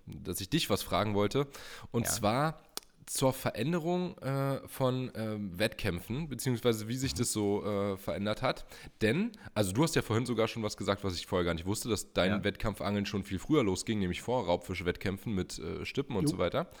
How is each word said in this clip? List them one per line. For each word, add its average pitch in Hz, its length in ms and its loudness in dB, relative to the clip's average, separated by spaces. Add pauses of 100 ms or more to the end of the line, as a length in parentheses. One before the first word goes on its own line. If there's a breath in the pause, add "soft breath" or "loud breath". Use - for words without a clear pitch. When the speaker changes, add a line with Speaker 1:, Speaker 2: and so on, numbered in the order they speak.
Speaker 1:
dass 87 340 -6
ich 98 80 -6
dich - 220 0
was 98 120 2
fragen 101 320 2
wollte. 104 320 2 (440 loud breath)
Und 117 160 0
Speaker 2:
Ja. - 60 0
Speaker 1:
zwar 123 500 2 (440)
zur 131 260 2
Veränderung, 170 840 0
äh, 135 500 0
von, 127 480 0
ähm, 107 420 -4
Wettkämpfen, 110 680 -2
beziehungsweise 117 580 0
wie 120 100 -4
sich 139 180 0
Speaker 2:
Mhm. - 40 -4
Speaker 1:
das 117 140 2
so, 104 320 2
äh, 101 320 0
verändert 104 440 -2
hat. - 260 -2 (340 loud breath)
Denn, 160 320 2 (200 loud breath)
also 98 200 2
du 120 100 4
hast 160 140 4
ja 127 60 4
vorhin 117 240 2
sogar 113 200 2
schon 113 160 -4
was 104 140 -2
gesagt, 98 260 0
was 92 140 -2
ich - 100 -6
vorher 90 180 2
gar 85 100 2
nicht 80 120 -4
wusste, 107 220 -2
dass - 240 -2
dein 92 180 4
Speaker 2:
Ja. 98 140 0
Speaker 1:
Wettkampfangeln 101 640 0
schon 98 180 -2
viel 95 160 -4
früher 147 240 4
losging, 101 340 0
nämlich 90 240 0
vor 117 240 0
Raubfischwettkämpfen 90 880 -2
mit, 92 240 -2
äh, 90 260 -6
Stippen - 300 -4
und 95 100 2
Speaker 2:
Jo. 143 60 4
Speaker 1:
so 92 80 -4
weiter. 92 300 0 (120)